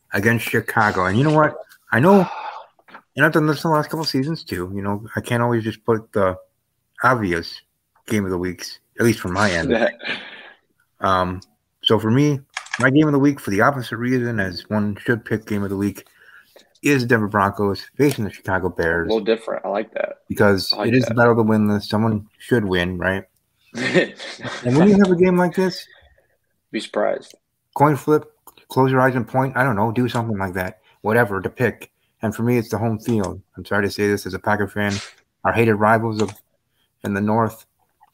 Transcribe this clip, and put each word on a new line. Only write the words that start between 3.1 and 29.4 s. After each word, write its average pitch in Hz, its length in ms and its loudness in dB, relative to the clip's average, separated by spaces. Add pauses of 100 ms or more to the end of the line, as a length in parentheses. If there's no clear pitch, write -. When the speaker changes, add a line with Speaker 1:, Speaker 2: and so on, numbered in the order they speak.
Speaker 1:
and 139 100 2
I've 160 60 4
done 156 160 2
this 143 140 0
the 170 80 -2
last 151 160 0
couple 160 160 -8
of 151 60 -6
seasons 147 360 -4
too, 90 320 -6
you 98 60 -6
know, 104 240 -6 (100)
I 107 60 -4
can't 120 200 -2
always 120 220 0
just 110 220 -8
put 110 260 -2
the 95 260 0 (680)
obvious 101 580 0 (460)
game 107 180 0
of 92 60 -4
the 92 60 -2
weeks, 90 420 -8 (200)
at 113 60 2
least 113 140 2
from 90 140 -6
my 101 180 2
end. 87 200 0
Speaker 2:
<laughs> 113 260 0 (1000)
Speaker 1:
Um, 92 420 0 (420)
so 110 160 4
for 110 120 0
me, 139 280 2 (400)
my 127 100 2
game 151 180 4
of 147 60 0
the 139 60 4
week 139 200 2
for - 120 -8
the 98 100 2
opposite 127 360 0
reason, 120 420 -2
as 92 300 -6
one 104 280 -2
should 117 280 -2
pick 110 200 -4
game 101 180 -4
of 98 60 -4
the 98 80 -4
week, 101 300 -4 (760)
is 135 220 2
Denver 117 220 2
Broncos 101 580 0 (120)
facing 143 260 2
the 95 80 -6
Chicago 92 380 -4
Bears. 85 400 0
Speaker 2:
A 107 40 0
little 107 120 -2
different. - 400 -4
I 95 40 -6
like 104 240 -6
that. - 260 -8 (100)
Speaker 1:
Because 101 440 2
Speaker 2:
I - 40 -6
like 104 120 -2
Speaker 1:
it 120 60 2
is 127 80 4
Speaker 2:
that. - 60 -2
Speaker 1:
the 113 60 -2
battle 120 200 6
to 117 80 2
win 110 240 2
this. 104 220 -2
Someone 107 380 -2 (100)
should 117 280 0
win, 92 320 -2
right? 95 280 -2 (240)
Speaker 2:
<laughs> - 260 -20
Speaker 1:
And 123 1000 -2
when 180 100 6
you 202 160 6
have 185 80 4
a 180 40 4
game 180 220 4
like 180 180 0
this, 185 300 -2 (840)
Speaker 2:
Be 110 80 -4
surprised. - 560 -4 (400)
Speaker 1:
coin 143 200 2
flip, 151 360 0 (380)
close 131 220 2
your 131 100 2
eyes 127 140 2
and 117 120 -4
point. 131 300 -2